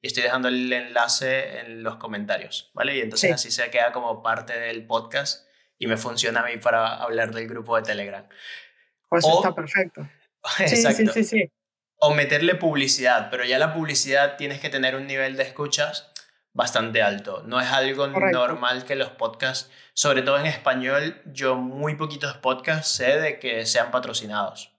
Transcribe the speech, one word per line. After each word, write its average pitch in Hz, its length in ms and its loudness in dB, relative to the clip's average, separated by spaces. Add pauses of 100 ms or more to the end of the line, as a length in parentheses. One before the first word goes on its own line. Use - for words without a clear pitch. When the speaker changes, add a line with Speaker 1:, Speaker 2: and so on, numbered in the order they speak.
Speaker 1:
y 127 40 -6
estoy 123 140 -2
dejando 123 280 2
el 127 220 0
enlace 123 880 0
en 113 200 -14
los 110 140 -6
comentarios", 104 800 -6
¿vale? 139 200 -2
Y 131 60 0
entonces 110 280 0
Speaker 2:
Sí. 165 40 4
Speaker 1:
así 120 160 -2
se 120 220 -2
queda 120 200 2
como 117 300 -4
parte 117 380 -2
del 117 260 -6
podcast 135 600 -4 (320)
y 120 80 -4
me 113 100 2
funciona 117 440 0
a 123 40 0
mí 120 120 -4
para 113 400 2
hablar 113 360 -2
del 113 140 -8
grupo 117 280 -4
de 110 60 4
Telegram. 101 460 -6 (840)
Speaker 2:
Pues 170 160 4
Speaker 1:
O 160 160 6
Speaker 2:
está 185 120 0
perfecto. 165 540 -4 (360)
Speaker 1:
<laughs> - 140 -4
Speaker 2:
Sí, 190 200 4
sí, 233 100 4
Speaker 1:
Exacto. 220 260 4
Speaker 2:
sí, 226 120 2
sí. 208 260 0 (480)
Speaker 1:
O 147 160 6
meterle 147 400 4
publicidad, 131 760 2
pero 123 140 -2
ya 127 160 2
la 156 140 2
publicidad 143 640 2
tienes 139 240 -6
que 151 80 -6
tener 131 260 0
un 139 100 -6
nivel 135 300 -2
de 135 80 -2
escuchas 147 680 -4 (420)
bastante 113 480 0
alto. 101 440 0
No 123 160 -2
es 123 100 0
algo 139 400 0
Speaker 2:
Correcto. 175 280 2
Speaker 1:
normal 123 460 0
que 143 100 -4
los 127 160 -2
podcasts, - 580 -4 (240)
sobre 135 280 2
todo 139 180 2
en 151 80 -2
español, 139 760 0
yo 131 300 0
muy 139 400 -4
poquitos 147 420 -6
podcasts 151 580 -2
sé 131 240 4
de 151 200 -2
que 113 260 -4
sean 120 260 2
patrocinados. 107 880 -4